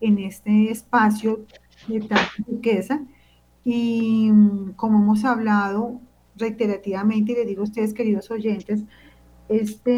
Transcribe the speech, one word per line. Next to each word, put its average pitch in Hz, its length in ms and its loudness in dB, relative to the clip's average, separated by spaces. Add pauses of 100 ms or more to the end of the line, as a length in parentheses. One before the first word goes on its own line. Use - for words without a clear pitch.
en 214 180 2
este 208 520 0
espacio 220 760 0 (420)
de 220 120 -4
tanta 208 300 -2 (160)
riqueza. 220 540 -2 (640)
Y, 226 680 0
mm, 202 440 4
como 214 240 2
hemos 214 240 2
hablado 220 760 -2 (360)
reiterativamente, 214 960 -2
y 240 40 -2
les 240 120 0
digo 196 140 -6
a - 20 -2
ustedes, 214 300 -4
queridos 214 360 -2
oyentes, 214 540 -4 (640)
este, 214 500 -2